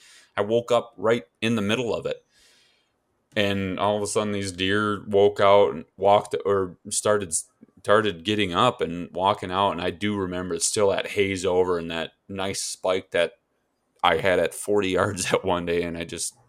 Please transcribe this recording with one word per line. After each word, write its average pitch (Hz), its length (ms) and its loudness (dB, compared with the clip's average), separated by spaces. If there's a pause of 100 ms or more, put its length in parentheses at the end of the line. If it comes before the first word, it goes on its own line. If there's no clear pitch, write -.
(340)
I 101 60 -4
woke 117 320 0
up 117 240 0
right 117 280 0 (180)
in 117 140 2
the 110 60 0
middle 107 320 0
of 80 120 -6
it. - 180 -6 (1120)
And 98 420 -2
all 104 200 0
of 104 40 -4
a 101 40 -6
sudden, 107 260 -2
these 98 180 -6
deer 98 560 -2
woke 101 340 4
out 101 340 6
and 80 100 -12 (140)
walked 101 360 4 (120)
or 95 320 0 (100)
started, 104 460 -2 (500)
started 104 400 2
getting 101 300 0
up 117 260 2
and 85 320 -4
walking 95 380 0
out. 95 220 2
And 80 100 -6
I 90 80 -2
do 101 260 -4
remember 90 380 -4
it's 82 120 -2
still 104 220 2
that 92 200 0
haze 98 360 0
over 90 340 2
and 82 120 -6
that 82 220 -6 (180)
nice 98 320 -6
spike - 480 -4
that 87 220 2 (720)
I 87 140 4
had 90 220 2
at 85 160 0
forty 101 360 0
yards 92 400 0
<laughs> - 20 4
at - 120 0
one 87 220 -2
day, 87 160 0
and 85 160 -6
I 85 60 -6
just 82 300 -10 (140)